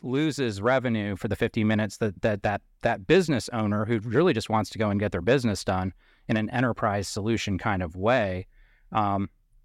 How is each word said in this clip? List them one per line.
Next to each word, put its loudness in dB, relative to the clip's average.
loses -2
revenue 2
for -6
the -2
fifty 0
minutes 2
that, -4
that, 0
that, 0
that -2
business 4
owner 0
who 0
really 2
just -4
wants 0
to -12
go 2
and 0
get 0
their -2
business 2
done -2
in 2
an -2
enterprise 0
solution -2
kind -2
of -6
way. 0
Um, 0